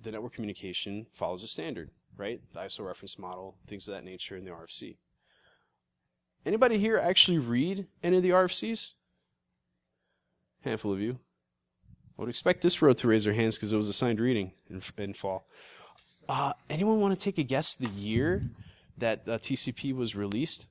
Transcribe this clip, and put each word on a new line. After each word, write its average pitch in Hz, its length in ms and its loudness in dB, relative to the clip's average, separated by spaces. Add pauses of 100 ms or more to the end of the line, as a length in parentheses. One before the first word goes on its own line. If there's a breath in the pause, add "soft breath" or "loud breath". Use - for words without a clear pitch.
the 110 100 -10
network 110 220 -10
communication 101 800 -8
follows 92 300 -6
a 113 40 -12
standard, 127 440 -8 (260)
right? 104 240 -8 (120)
The 85 80 -12
iso 98 240 -10
reference 95 340 -12
model, 92 380 -12 (100)
things 104 220 -12
of 101 60 -10
that 95 100 -12
nature 92 320 -12
in 92 80 -12
the 90 80 -12
R 82 120 -14
F - 60 -18
C. - 280 -12 (1500)
Anybody 226 340 4
here 214 200 2
actually 175 400 4
read 147 480 0 (160)
any 175 160 4
of 180 40 4
the 180 100 4
R 185 120 6
F 180 80 0
Cs? - 420 -2 (1700)
Handful 110 320 -2
of 95 80 -2
you. 120 180 -2 (1000)
I - 40 -8
would 113 60 -4
expect 180 320 0
this - 220 4
row 139 100 10
to 123 160 2
raise 110 160 6
their 104 80 2
hands 113 260 2
'cause 107 140 -4
it 110 40 4
was 107 120 2
assigned 110 320 2
reading 113 320 0 (160)
in, 92 140 -12 (160)
in 98 160 -6
fall. 95 340 -8 (800 loud breath)
Uh, 139 240 -2 (180)
anyone 208 300 2
wanna 196 160 4
take 196 220 -2
a 156 40 2
guess 131 320 2
the 123 140 -4
year 110 600 0 (480 loud breath)
that, 113 280 -2
uh, 113 120 -2
T 135 180 -4
C - 160 0
P 139 200 -4
was 120 220 -4
released 104 560 -2